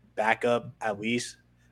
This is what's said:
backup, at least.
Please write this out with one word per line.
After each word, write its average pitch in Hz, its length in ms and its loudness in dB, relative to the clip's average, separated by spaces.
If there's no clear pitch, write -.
backup, 117 640 2
at 107 200 -4
least. 117 360 -2